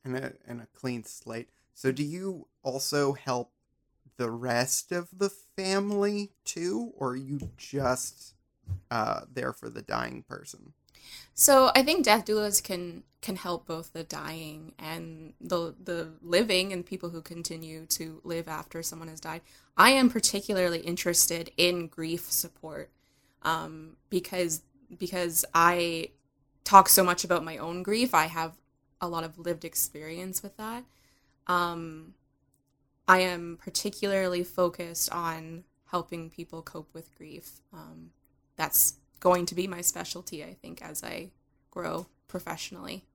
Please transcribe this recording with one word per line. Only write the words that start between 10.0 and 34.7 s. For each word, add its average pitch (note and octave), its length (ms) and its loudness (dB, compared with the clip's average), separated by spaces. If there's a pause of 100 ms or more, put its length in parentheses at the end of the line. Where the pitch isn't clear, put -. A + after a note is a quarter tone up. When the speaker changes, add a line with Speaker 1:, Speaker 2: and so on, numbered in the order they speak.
Speaker 1:
person? - 500 -18 (600)
Speaker 2:
So C4 420 8
I C4 80 10
think D4+ 220 4
death G#3+ 200 6
doulas G#3 380 2
can, F3 400 -8 (180)
can G3 140 -6
help F3 300 -6
both E3 280 -8
the E3 100 -10
dying D#3 760 -12
and D#3+ 640 -12
the, E3+ 420 -4
the E3+ 260 -6 (120)
living F#3+ 520 2
and F3 120 -6
people F3+ 240 -8
who E3+ 120 -10
continue D#3+ 680 -12
to D#3+ 360 -4
live E3 240 -6
after D#3+ 360 -10
someone E3 240 -10
has D#3+ 120 -16
died. E3 220 -10 (360)
I A3+ 140 10
am C4 180 8
particularly G3 720 2
interested E3+ 760 0
in F3 300 2
grief E3 440 -6
support, - 580 -6 (540)
um, D#3+ 520 -4 (140)
because, F3+ 520 -2 (360)
because F3 480 -2 (100)
I E3+ 540 4 (540)
talk F#3+ 260 12
so F#3+ 140 10
much F3 200 2
about E3 200 2
my D#3+ 140 -10
own E3+ 260 -6
grief. A3+ 300 0
I D#3 120 6
have E3 320 -6 (420)
a F3+ 80 -4
lot E3 160 -4
of D#3+ 160 -12
lived E3+ 260 -4
experience E3 800 -6
with G3+ 140 -16
that. A3+ 260 -10 (640)
Um, E3+ 680 -2 (920)
I F#3 140 8
am E3+ 400 -2
particularly F#3+ 840 -2
focused F3 680 -2